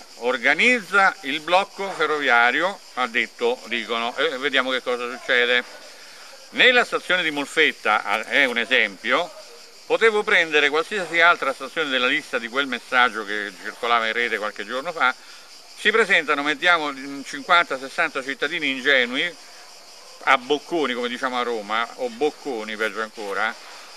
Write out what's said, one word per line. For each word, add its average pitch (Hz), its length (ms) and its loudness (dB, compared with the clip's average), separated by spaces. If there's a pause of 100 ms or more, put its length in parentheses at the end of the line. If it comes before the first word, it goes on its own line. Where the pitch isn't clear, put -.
(160)
organizza 170 1080 2
il 143 180 -4
blocco 190 500 0
ferroviario, 147 880 2 (160)
ha 123 120 -2
detto, 120 580 -2
dicono, 117 520 -4
e 135 200 -2
vediamo 131 340 0
che 127 120 -2
cosa 123 280 -4
succede. 123 540 2 (840)
Nella 226 340 4
stazione 180 380 -2
di 160 80 0
Molfetta, 139 720 0
ah, 107 220 -2
è 135 180 2
un 120 140 0
esempio, 117 720 0 (560)
potevo 208 360 2
prendere 165 460 2
qualsiasi 165 540 -2
altra 156 320 4
stazione 143 340 -6
della 127 180 0
lista 139 320 -2
di 117 100 -6
quel 135 180 -2
messaggio 120 580 2
che 104 260 -4 (120)
circolava 117 460 0
in 110 40 -2
rete 117 240 -2
qualche 104 300 -6
giorno 135 260 -6
fa. 131 220 0 (640)
Si 208 120 0
presentano, 175 520 2
mettiamo, 151 500 0 (320)
cinquanta, 151 540 0
sessanta 139 440 -4
cittadini 143 460 -4
ingenui, 135 640 0 (920)
a 131 120 6
bocconi, 139 560 -2
come 120 160 -4
diciamo 123 300 -4
a 123 40 0
Roma, 113 540 -2
o 127 140 -4
bocconi, 113 640 -4
peggio 107 240 -2
ancora, 107 540 -4 (420)